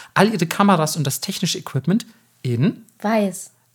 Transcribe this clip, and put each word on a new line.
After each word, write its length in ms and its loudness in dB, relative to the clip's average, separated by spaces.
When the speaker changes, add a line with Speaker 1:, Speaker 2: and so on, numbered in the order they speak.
Speaker 1:
all 200 2
Ihre 120 -2
Kameras 520 2
und 100 -2
das 140 -4
technische 380 -4
Equipment 460 -2
in 420 0
Speaker 2:
Weiß. 500 -2